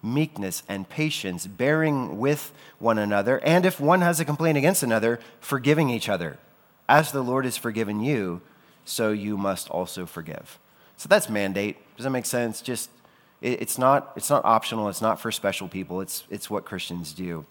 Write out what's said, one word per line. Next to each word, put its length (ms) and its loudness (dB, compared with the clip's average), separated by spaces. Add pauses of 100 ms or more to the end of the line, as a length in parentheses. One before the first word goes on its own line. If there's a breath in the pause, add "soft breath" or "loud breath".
meekness 680 -4
and 180 -6
patience, 580 -4
bearing 720 0
with 360 -2 (260 loud breath)
one 180 2
another, 460 2
and 220 6
if 140 2
one 220 4
has 180 2
a 60 0
complaint 320 2
against 260 4
another, 360 2 (200 loud breath)
forgiving 500 2
each 200 -2
other. 280 -2 (500)
As 240 6
the 100 -2
Lord 240 0
has 120 -4
forgiven 440 -2
you, 400 -2 (440 soft breath)
so 260 0
you 260 -2
must 320 -4
also 360 -6
forgive. 520 -12 (400 soft breath)
So 100 -14
that's 220 6
mandate. 480 -2 (180)
Does 100 -10
that 40 -2
make 160 -2
sense? 360 -2
Just, 280 -8 (520 soft breath)
it, 200 -2
it's 160 -6
not, 380 4
it's 140 -8
not 140 4
optional. 460 2
It's 120 -6
not 180 0
for 120 -6
special 360 -2
people. 340 -6
It's, 280 -10
it's 200 -10
what 160 -4
Christians 480 -8
do. 360 -8